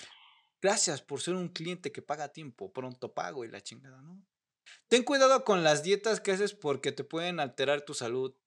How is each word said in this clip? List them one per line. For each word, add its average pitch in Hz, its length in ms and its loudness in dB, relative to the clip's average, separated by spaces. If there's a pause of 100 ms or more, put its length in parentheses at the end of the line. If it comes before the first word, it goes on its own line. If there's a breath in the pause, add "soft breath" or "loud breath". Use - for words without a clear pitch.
(600 loud breath)
"Gracias 190 400 2
por 135 220 -8
ser 175 120 -2
un 180 140 -4
cliente 175 440 -8
que - 100 -12
paga 151 220 -6
a 143 80 -10
tiempo, 127 400 -14
pronto 123 420 -10
pago", 117 300 -6
y 113 40 -10
la 101 120 -16
chingada, 131 420 -20
¿no? 180 180 -20 (680 loud breath)
Ten 240 160 6
cuidado 269 400 6
con 185 180 4
las 151 220 6
dietas 202 360 2
que 202 120 0
haces 196 220 0
porque 143 360 -2
te 135 140 -4
pueden 170 340 -4
alterar 143 440 0
tu 143 120 -12
salud, 131 400 -4 (120)